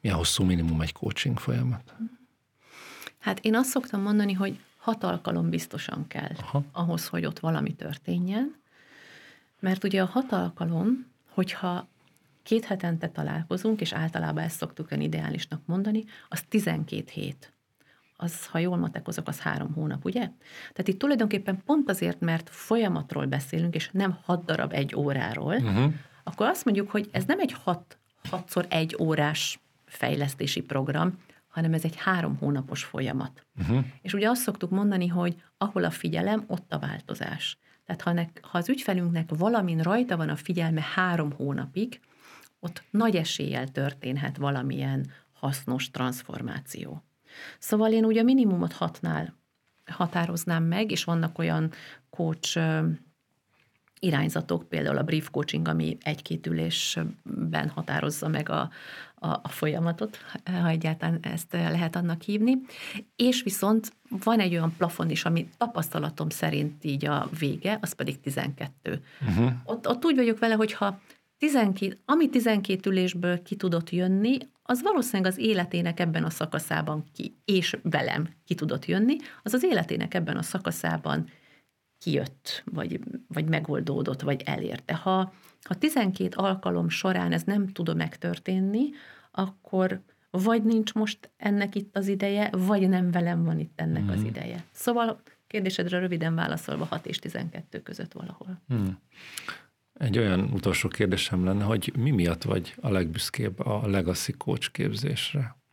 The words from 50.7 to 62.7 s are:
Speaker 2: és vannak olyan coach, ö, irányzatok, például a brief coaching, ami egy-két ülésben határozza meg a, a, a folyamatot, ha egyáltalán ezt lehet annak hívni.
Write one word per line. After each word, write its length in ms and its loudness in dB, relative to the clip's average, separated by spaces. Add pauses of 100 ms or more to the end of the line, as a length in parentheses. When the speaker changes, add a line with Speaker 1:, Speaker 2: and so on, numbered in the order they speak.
Speaker 2:
és 120 -2
vannak 340 0
olyan 340 0 (380)
coach, 480 -2
ö, 300 2 (1120)
irányzatok, 680 0
például 280 0
a 60 2
brief 260 0
coaching, 380 -2
ami 340 0
egy-két 460 -6
ülésben 1300 -2
határozza 540 -4
meg 220 -2
a, 200 -2 (460)
a, 120 -6
a 200 -2
folyamatot, 720 -2 (280)
ha 220 0
egyáltalán 540 0
ezt 300 -6
lehet 440 0
annak 260 -2
hívni. 360 2 (580)